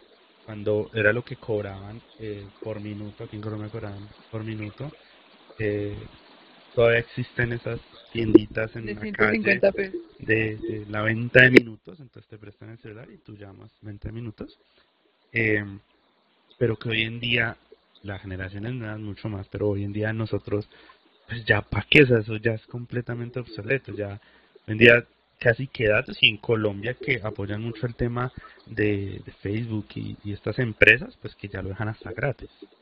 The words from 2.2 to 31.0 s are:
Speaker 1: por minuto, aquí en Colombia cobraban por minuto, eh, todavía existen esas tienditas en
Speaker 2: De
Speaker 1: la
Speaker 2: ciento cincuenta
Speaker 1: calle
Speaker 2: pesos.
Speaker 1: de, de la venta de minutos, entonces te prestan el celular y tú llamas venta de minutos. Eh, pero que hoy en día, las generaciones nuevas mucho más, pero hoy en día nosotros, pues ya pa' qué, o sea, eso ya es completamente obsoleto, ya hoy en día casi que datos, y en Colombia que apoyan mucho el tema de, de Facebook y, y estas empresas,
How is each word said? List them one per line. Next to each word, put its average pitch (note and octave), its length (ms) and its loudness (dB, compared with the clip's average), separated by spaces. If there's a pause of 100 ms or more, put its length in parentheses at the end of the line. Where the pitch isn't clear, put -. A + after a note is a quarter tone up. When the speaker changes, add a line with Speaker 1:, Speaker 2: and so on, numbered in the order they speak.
Speaker 1:
por G#2+ 180 -8
minuto, G#2 420 -10
aquí A2+ 120 -14
en G#2+ 60 -10
Colombia G#2+ 280 -8
cobraban G#2 380 -12 (240)
por A2 120 -8
minuto, A2 480 -8 (640)
eh, G#2 380 0 (760)
todavía A#2 260 6
existen A#2+ 520 -2
esas A#2 280 -6 (340)
tienditas A2 640 6
en A2+ 100 -10
Speaker 2:
De G#2 100 -6
Speaker 1:
la G#2 60 -10
Speaker 2:
ciento - 300 2
cincuenta G#3 400 4
Speaker 1:
calle G3 200 -2
Speaker 2:
pesos. F3 100 -8 (180)
Speaker 1:
de, A2 360 0
de G#2+ 340 -8
la G#2+ 120 -4
venta A#2 420 4
de B2+ 80 8
minutos, B2 480 4
entonces A#2 300 -20
te A2 80 -20
prestan G#2+ 320 -20
el A#2 80 -18
celular A#2 340 -20
y G#3 60 -20
tú - 180 -20
llamas G2+ 340 -20 (120)
venta G#2 260 -14
de G#2+ 60 -12
minutos. A#2 440 -12 (760)
Eh, A2 300 2 (960)
pero A2 200 2
que - 120 -6
hoy A2+ 140 2
en A2+ 160 -6
día, A#2 380 0 (460)
las G2 180 -8
generaciones G2 520 -8
nuevas G#2+ 260 -8
mucho G#2 300 -8
más, G2 200 -6
pero G2+ 200 0
hoy G2+ 140 0
en G2+ 100 -4
día G#2+ 200 -2
nosotros, G#2 540 -2 (600)
pues A#2 180 -8
ya G#2 160 2
pa' - 280 -4
qué, D3+ 140 10
o C3 40 4
sea, A#2+ 120 4
eso A2 180 -4
ya A2+ 160 0
es A2 140 -10
completamente A#2+ 720 -8
obsoleto, A#2+ 540 -6
ya G2+ 260 -8 (480)
hoy A2 60 -4
en A2 40 -4
día A#2 280 10 (340)
casi B2 280 2
que A2+ 200 -2
datos, G#2+ 340 2
y B2+ 80 6
en G#2+ 80 -4
Colombia G#2+ 580 -2
que B2 280 -4
apoyan G#2 380 -6
mucho A#2 260 -6
el A#2 80 -8
tema A#2+ 360 -4 (340)
de, G#2 600 -2
de - 60 -18 (100)
Facebook A2 540 -4
y, G#2+ 280 -8
y G#2 100 -8
estas G#2+ 260 -6
empresas, A2+ 600 4